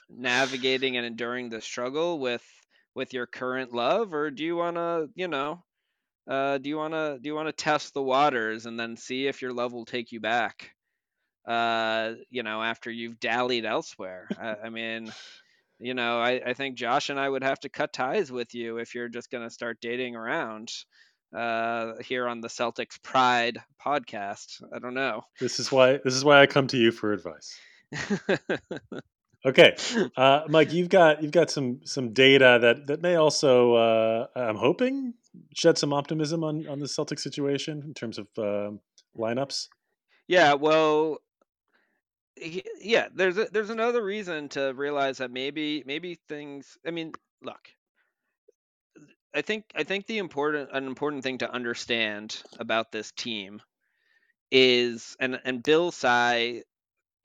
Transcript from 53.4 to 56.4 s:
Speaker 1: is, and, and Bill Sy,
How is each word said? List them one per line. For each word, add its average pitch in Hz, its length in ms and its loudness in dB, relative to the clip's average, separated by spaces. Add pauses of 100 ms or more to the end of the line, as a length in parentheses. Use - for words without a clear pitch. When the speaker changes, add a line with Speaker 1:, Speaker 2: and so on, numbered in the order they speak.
Speaker 1:
is, 123 720 4
and, 127 240 -2
and 127 180 -4
Bill 160 300 2
Sy, 120 720 0 (640)